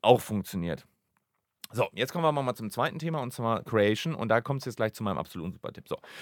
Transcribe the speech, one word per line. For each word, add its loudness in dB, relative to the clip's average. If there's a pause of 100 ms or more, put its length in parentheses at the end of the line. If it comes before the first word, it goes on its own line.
auch 8
funktioniert. -4 (840)
So, 0
jetzt -2
kommen 0
wir 4
mal 0
zum -8
zweiten -2
Thema -4
und -6
zwar 0
Creation 2
und -2
da 4
kommt's -2
jetzt -8
gleich 0
zu -10
meinem 0
absoluten -6
Supertipp. -14
So, -4 (240)